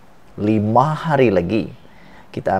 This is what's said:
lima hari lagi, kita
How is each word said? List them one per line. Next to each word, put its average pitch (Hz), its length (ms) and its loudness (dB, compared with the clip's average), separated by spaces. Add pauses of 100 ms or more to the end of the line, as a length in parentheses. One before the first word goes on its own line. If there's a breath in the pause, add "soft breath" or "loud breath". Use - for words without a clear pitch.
(400)
lima 110 560 2
hari 143 320 2
lagi, 92 400 0 (640 soft breath)
kita - 280 -4